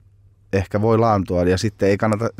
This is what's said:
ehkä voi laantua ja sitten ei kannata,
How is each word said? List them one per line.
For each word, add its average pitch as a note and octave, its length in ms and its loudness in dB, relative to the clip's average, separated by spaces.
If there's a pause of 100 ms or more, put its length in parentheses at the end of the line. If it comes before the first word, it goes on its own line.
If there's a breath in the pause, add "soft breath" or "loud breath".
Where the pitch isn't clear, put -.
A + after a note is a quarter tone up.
(520)
ehkä G2 280 -2
voi A2+ 180 2
laantua G2 440 0
ja F#2 160 2
sitten G2+ 300 -2
ei G2+ 100 4
kannata, A2 420 -2